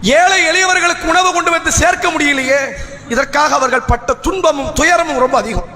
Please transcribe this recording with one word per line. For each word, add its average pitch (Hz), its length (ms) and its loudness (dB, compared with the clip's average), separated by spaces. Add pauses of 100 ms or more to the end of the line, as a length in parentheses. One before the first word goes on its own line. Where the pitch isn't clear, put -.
ஏழை 349 440 4
எளியவர்களுக்கு 349 600 0
உணவு 359 280 2
கொண்டு 339 180 0
வந்து 330 200 -2
சேர்க்க 359 380 2
முடியலையே, 277 640 0 (360)
இதற்காக 277 460 0
அவர்கள் 254 260 0
பட்ட 240 320 -2
துன்பமும் 320 600 -2
துயரமும் 320 460 0
ரொம்ப 254 180 0
அதிகம். 208 380 -4